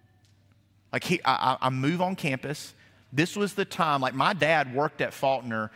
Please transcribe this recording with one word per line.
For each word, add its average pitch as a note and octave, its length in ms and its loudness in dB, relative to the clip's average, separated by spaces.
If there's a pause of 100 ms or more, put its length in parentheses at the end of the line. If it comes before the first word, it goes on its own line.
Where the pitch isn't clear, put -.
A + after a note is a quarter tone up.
(920)
Like, B2+ 120 -4
he, F3 200 0
I, C3 360 2
I, B2 60 0
I C3 40 2
move C#3 300 0
on F#3 140 -2
campus. C#3 580 -6 (400)
This D#3 240 0
was G3+ 180 -2
the G3 100 -2
time, D#3 360 0
like, B2+ 140 0
my D3+ 180 2
dad D3 420 2
worked D3 260 0
at B2 140 -2
Faulkner A#2+ 600 -2